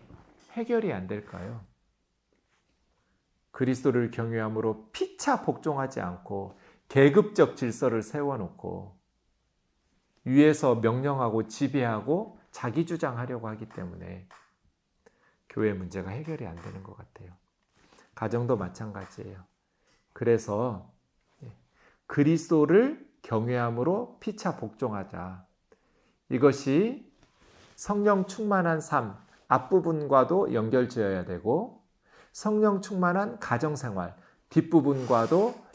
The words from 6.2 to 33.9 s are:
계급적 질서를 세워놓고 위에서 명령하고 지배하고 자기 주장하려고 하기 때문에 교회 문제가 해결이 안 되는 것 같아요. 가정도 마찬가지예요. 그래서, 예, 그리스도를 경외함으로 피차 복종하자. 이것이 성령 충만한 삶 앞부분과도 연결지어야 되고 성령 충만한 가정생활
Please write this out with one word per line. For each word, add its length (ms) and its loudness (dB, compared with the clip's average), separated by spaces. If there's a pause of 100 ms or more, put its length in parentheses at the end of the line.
계급적 680 6
질서를 460 0
세워놓고 920 -8 (1300)
위에서 520 6
명령하고 720 0
지배하고 920 -2 (120)
자기 360 -4
주장하려고 600 -6
하기 220 -12
때문에 580 -14 (1200)
교회 240 -2
문제가 380 -8
해결이 360 -10
안 100 -12
되는 260 -16
것 140 -18
같아요. 360 -20 (840)
가정도 420 -2
마찬가지예요. 840 -10 (720)
그래서, 800 0 (500)
예, 80 -18 (560)
그리스도를 1040 2 (120)
경외함으로 1000 -2
피차 360 -6
복종하자. 880 -8 (840)
이것이 840 2 (640)
성령 520 2
충만한 540 0
삶 360 -2 (320)
앞부분과도 1040 2
연결지어야 720 0
되고 580 -4 (500)
성령 480 2
충만한 600 0
가정생활 760 -4 (360)